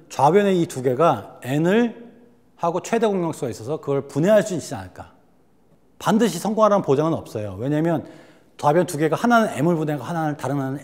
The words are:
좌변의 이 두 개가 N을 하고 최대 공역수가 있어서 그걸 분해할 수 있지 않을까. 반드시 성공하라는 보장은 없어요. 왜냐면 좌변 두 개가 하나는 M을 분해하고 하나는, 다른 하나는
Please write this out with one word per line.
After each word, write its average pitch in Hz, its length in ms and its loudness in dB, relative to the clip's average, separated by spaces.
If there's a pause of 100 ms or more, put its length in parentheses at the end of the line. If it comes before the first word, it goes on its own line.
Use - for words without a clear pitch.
좌변의 185 520 4
이 151 60 0
두 131 140 -8
개가 127 600 0
N을 180 680 0 (460)
하고 170 260 -2
최대 226 260 -2
공역수가 170 420 -2
있어서 120 300 -8
그걸 139 280 -4
분해할 190 360 4
수 - 120 -6
있지 - 180 -8
않을까. - 400 -14 (840)
반드시 190 400 0
성공하라는 202 440 2
보장은 151 300 2
없어요. 104 460 -8
왜냐면 151 480 -2 (500)
좌변 156 280 2
두 - 120 -6
개가 156 180 0
하나는 233 340 2
M을 165 260 0
분해하고 151 280 -4
하나는, 156 340 -4
다른 131 200 -4
하나는 135 260 -6